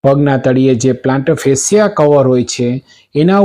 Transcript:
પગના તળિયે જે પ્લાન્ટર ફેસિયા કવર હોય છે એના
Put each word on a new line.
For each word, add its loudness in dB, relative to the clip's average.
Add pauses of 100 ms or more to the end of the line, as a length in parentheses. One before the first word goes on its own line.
પગના 2
તળિયે 0
જે -2
પ્લાન્ટર -2
ફેસિયા -2
કવર 2
હોય 0
છે -6 (460)
એના 2